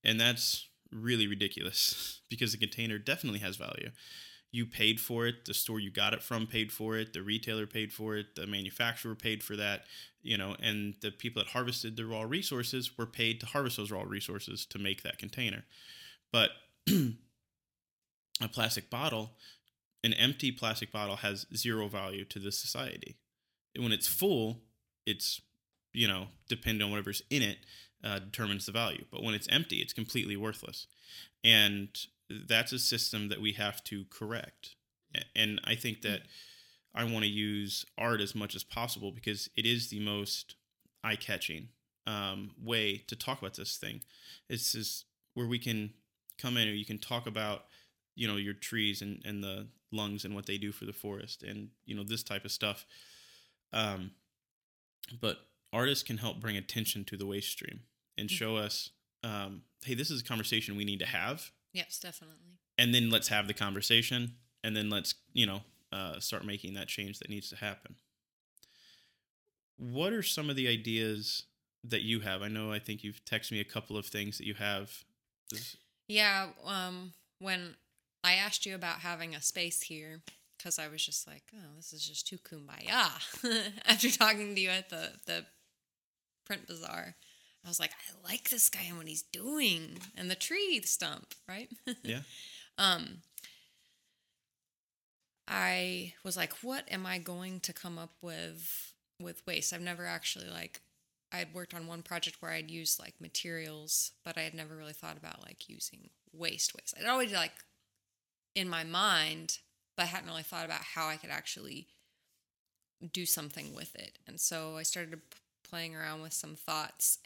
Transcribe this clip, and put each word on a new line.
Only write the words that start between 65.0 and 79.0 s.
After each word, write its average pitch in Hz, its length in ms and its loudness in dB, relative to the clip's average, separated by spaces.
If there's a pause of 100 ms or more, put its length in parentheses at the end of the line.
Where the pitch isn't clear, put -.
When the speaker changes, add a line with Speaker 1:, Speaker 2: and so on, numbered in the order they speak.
Speaker 1:
you 120 140 6
know, 98 160 -2 (320)
uh, 95 260 -4
start 98 260 -4
making 101 280 -6
that 98 160 -8
change 101 300 -6
that - 100 -10
needs 104 200 -6
to - 60 -12
happen. - 400 -8 (1800)
What 135 360 0
are 220 100 2
some 151 260 0
of 139 80 0
the 131 100 4
ideas 110 760 2 (420)
that 117 160 2
you 113 180 2
have? 98 220 -2
I 104 80 -2
know, 107 240 -2
I 104 60 0
think 104 240 -6
you've 104 220 -10
texted - 280 -2
me 104 80 2
a 101 40 0
couple 107 320 -6
of 104 100 -4
things 104 300 -4
that - 80 -8
you 101 100 -2
have. 101 480 -2 (500)
Is - 240 -8 (320)
Speaker 2:
Yeah, 202 400 6 (160)
um, 185 480 -4 (260)
when 185 360 -2 (480)
I 180 100 10
asked 202 320 4
you 190 100 -4
about 175 240 -2
having 165 340 -4